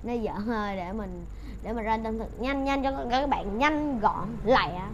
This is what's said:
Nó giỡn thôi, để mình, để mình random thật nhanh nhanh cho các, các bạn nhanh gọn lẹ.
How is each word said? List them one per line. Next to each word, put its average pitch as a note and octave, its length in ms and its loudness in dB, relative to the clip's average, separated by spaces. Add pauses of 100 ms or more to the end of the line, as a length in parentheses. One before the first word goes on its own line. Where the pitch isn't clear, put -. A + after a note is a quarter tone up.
Nó A#3 100 -2
giỡn G#3 320 -2
thôi, G#3 300 0
để F3+ 160 -4
mình, F#3 340 -6 (380)
để G#3+ 100 -4
mình A3+ 120 -2
random A3 340 0
thật G#3+ 80 -4 (120)
nhanh C4+ 240 0
nhanh C#4 200 2
cho C4+ 80 2
các, C4+ 180 -4
các C4+ 200 2
bạn G#3 280 0
nhanh D4 420 2
gọn G3 280 2 (180)
lẹ. F#3 360 4 (120)